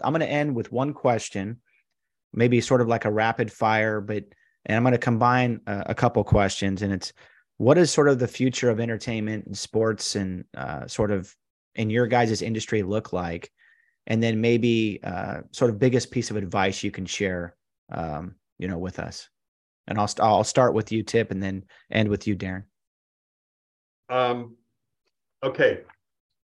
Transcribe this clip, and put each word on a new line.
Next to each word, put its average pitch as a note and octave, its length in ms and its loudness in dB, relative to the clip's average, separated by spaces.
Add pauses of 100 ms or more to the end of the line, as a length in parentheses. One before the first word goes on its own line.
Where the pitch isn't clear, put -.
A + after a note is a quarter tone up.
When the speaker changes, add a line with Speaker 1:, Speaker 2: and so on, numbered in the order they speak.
Speaker 1:
I'm C#3 120 0
gonna D#3+ 120 0
end D3 300 -2
with A2+ 160 -6
one C3 220 -2
question, A2 640 -2 (760)
maybe A#2+ 280 4
sort B2+ 200 4
of A#2 60 0
like A#2 180 0
a G#2+ 60 0
rapid A2 400 0
fire, A2 500 0
but, G#2 220 -6 (420)
and G#2+ 100 0
I'm A#2 80 2
gonna B2 140 4
combine A#2+ 720 2
a, G2+ 200 -6
a - 80 -2
couple A#2+ 280 4
questions, G2 580 2
and G2 120 0
it's, - 200 -6 (440)
what C#3 200 6
is F3 140 6
sort C#3+ 180 4
of C3+ 80 4
the A#2+ 100 0
future B2+ 420 -2
of A2 100 2
entertainment A2 680 -6
and G2 120 -12
sports - 580 -2
and, F#2 300 -4 (120)
uh, C2+ 300 -8
sort G#2 240 -2
of F#2+ 220 -4 (420)
in A2 140 -2
your A#2+ 180 2
guys' A#2 340 2
industry A2 400 -2
look G#2 320 -4
like? F2 380 -6 (560)
And A2+ 160 0
then A2 180 0
maybe, A2+ 600 2
uh, F#2+ 380 -6 (100)
sort - 180 2
of G#2 100 -2
biggest B2 320 2
piece A#2+ 200 -4
of G#2 60 -4
advice G2 460 -2
you G2+ 80 -4
can F#2+ 140 -8
share, F2+ 500 -4 (360)
um, D#2+ 440 -8 (220)
you - 100 -6
know, F#2 100 -6
with F#2 220 -8
us. - 300 -12 (580)
And G#2+ 120 -2
I'll, G#2 80 2
st-, - 180 0
I'll G#2+ 180 6
start B2 300 4
with G#2+ 180 -2
you, G#2+ 120 -2
Tip, A2+ 280 0
and F#2+ 120 -4
then F#2+ 220 -6 (260)
end G#2+ 180 2
with G2+ 180 -2
you, G#2 80 0
Darren. F#2+ 280 -8 (1500)
Speaker 2:
Um, A#2+ 460 -2 (880)
okay. C3 380 0 (680)